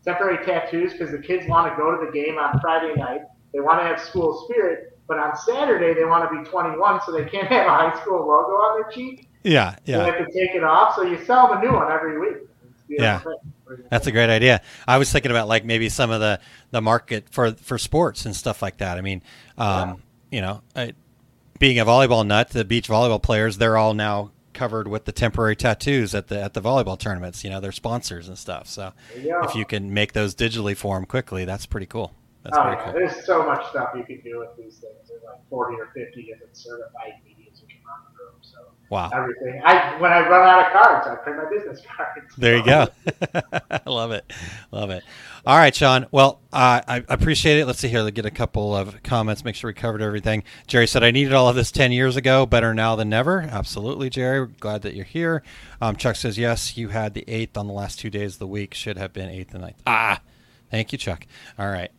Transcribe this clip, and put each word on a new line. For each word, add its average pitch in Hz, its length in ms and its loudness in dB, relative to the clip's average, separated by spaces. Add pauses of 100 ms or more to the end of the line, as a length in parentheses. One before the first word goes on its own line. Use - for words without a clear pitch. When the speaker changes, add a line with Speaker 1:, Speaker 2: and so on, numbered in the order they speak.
Speaker 1:
temporary 180 420 -2
tattoos, 170 480 -2
'cause 151 180 -8
the 143 80 -8
kids 180 280 -4
wanna 165 300 2
go 160 200 0
to 160 80 -4
the - 60 -10
game 151 260 -4
on 139 220 0
Friday 160 360 0
night. 135 260 -4 (320)
They 139 80 -2
wanna 170 220 2
have 165 180 -4
school 160 420 -2
spirit, 190 540 -2 (100)
but 156 100 -4
on 147 200 -2
Saturday 226 560 0
they 160 100 2
wanna 165 260 2
be 151 200 -6
twenty-one, 165 560 0
so 165 80 -8
they 156 100 -2
can't 196 240 -6
<laughs> 254 80 2
have 196 120 4
a - 20 2
high 165 320 2
school 185 180 -2
logo 151 320 2
on 220 300 2
their - 100 -8
cheek. 254 380 -14 (140)
Speaker 2:
Yeah, 117 320 4 (100)
Speaker 1:
They 135 80 -4
Speaker 2:
yeah. 147 140 2
Speaker 1:
have - 100 0
to - 160 -4
take 185 200 -2
it 165 120 0
off, - 300 6
so 190 80 -2
you 175 200 -4
sell 254 240 6
them 190 120 0
a - 20 -2
new 247 100 2
one 196 180 2
every 160 300 -4
week. 202 180 -4 (260)
It's - 200 -20
a - 40 -20
beautiful 143 180 -2
Speaker 2:
Yeah. 101 140 0 (580)
Speaker 1:
thing. - 120 -20
Speaker 2:
That's 117 180 -2
a 123 40 -2
great 113 180 4
idea. 113 300 4 (280)
I 127 100 6
was 139 140 2
thinking 139 200 0
about, 113 160 0
like, 110 160 2
maybe 113 260 0
some 120 220 -2
of 110 80 -2
the, 107 200 0 (320)
the 117 100 -2
market 110 480 -2
for, 117 240 0
for - 240 -8
sports - 480 -2
and 110 100 -6
stuff - 260 -6
like 98 160 -6
that. 90 200 -6
I 92 40 -8
mean, 95 200 -6 (360)
um, 95 320 -2
Speaker 1:
Yeah. 90 60 -10 (360)
Speaker 2:
you 117 100 -6
know, 98 200 -6 (140)
I, 120 180 -8 (640)
being 131 220 4
a 113 60 4
volleyball 120 420 6
nut, 104 220 2
the 113 160 -2
beach 113 220 -2
volleyball 113 340 2
players, 107 360 0
they're 113 200 4
all 110 160 4
now 104 380 -4 (220)
covered 110 340 -6
with 107 180 -8
the 113 60 -6
temporary 110 440 0
tattoos 117 580 0
at 101 140 -4
the, 104 140 -6
at 98 120 -8
the 107 80 -6
volleyball 107 380 0
tournaments. 90 440 -8
You 98 60 -10
know, 95 100 -8
they're 95 120 -8
sponsors 95 560 -8
and 92 100 -16
stuff. - 300 -12
So 95 260 -14 (200)
Speaker 1:
There 127 100 -16
you 151 80 -4
go. 175 100 -2
Speaker 2:
if - 140 -6
you 110 100 -4
can 101 280 -6
make 104 200 0
those 104 220 -2
digitally 110 420 -4
for 98 200 -4
'em 92 80 -6
quickly, 95 400 -6
that's 95 200 -8
pretty 95 220 -8
cool. 107 260 -10 (300)
That's - 140 -2
Speaker 1:
Oh, 143 40 4
Speaker 2:
pretty - 160 -2
Speaker 1:
yeah. - 60 -10
Speaker 2:
cool. - 100 -10
Speaker 1:
There's 165 320 -4
so 165 200 0
much - 240 -4
stuff 123 260 -6
you 120 80 -10
can 127 180 -16
do 117 180 -14
with 117 180 -14
these 113 200 -20
things. 110 160 -20 (160)
There's, 117 140 -20
like, 113 160 -20 (100)
forty 120 300 -4
or 110 160 -12
fifty 120 280 -14
different 113 320 -20
certified 117 580 -18 (120)
mediums - 360 -20
you - 60 -20
can - 100 -20 (100)
run - 100 -18 (180)
through - 120 -20
'em. - 140 -20
So - 160 -20 (320)
Speaker 2:
Wow. 92 220 -6
Speaker 1:
everything. 127 540 -8
I, 180 340 4
when 175 120 4
I 175 80 6 (100)
run 185 180 8
out 185 200 8
of - 40 0
cards, 208 360 6
I - 80 -6
print 147 280 -10
my 165 60 -8
business - 380 -8
<laughs> - 100 -18
cards. - 400 -12
Speaker 2:
There 120 200 4
you 113 60 2
go. 131 240 6 (440)
<laughs> - 400 -6
I - 180 -8
love 117 220 -4
it. 104 200 -10 (400)
Love 104 200 -6
it. 90 120 -10 (440)
All 139 100 8
right, 156 180 8
Sean. 131 360 4
Well, 139 280 6 (140)
uh, 127 340 4
I 123 220 -4
appreciate 147 480 2
it. 151 80 2
Let's 123 140 -4
see 135 80 -4
here. 113 140 0
Let's 107 120 -2
get 107 140 -6
a - 40 -6
couple 104 440 -4
of 101 260 -6
comments. 110 420 -2
Make 110 120 -8
sure 117 140 -10
we 101 40 -10
covered 110 300 -4
everything. 107 400 -2 (240)
Jerry 120 200 6
said, 123 160 4
"I 117 80 8
needed 135 220 2
all 127 160 8
of 123 60 2
this 117 160 0
ten 127 200 4
years 127 240 2
ago. 131 300 4
Better 113 300 4
now 113 200 2
than 107 140 -2
never." 143 320 2
Absolutely, 127 720 -6
Jerry. 131 360 -2 (120)
Glad 107 240 -6
that 101 100 -8
you're 95 120 -10
here. 165 360 -2 (400)
Um, 110 140 -2
Chuck 117 200 -2
says, 110 220 -6
"Yes, 117 400 -2
you 113 120 -8
had 107 260 -6
the - 120 -10
eighth 113 300 -8
on 101 100 -8
the 101 60 -10
last 101 260 -10
two 110 120 -10
days 104 220 -6
of - 60 -20
the 98 80 -10
week. 101 280 -10
Should 101 240 -10
have 95 140 -10
been 92 160 -10
eighth 92 260 -14
and 90 80 -12
ninth." - 240 -18
Ah, 110 340 0 (480)
thank 110 220 -4
you, 131 80 -8
Chuck. - 260 -8 (320)
All 101 140 -6
right. 90 280 -8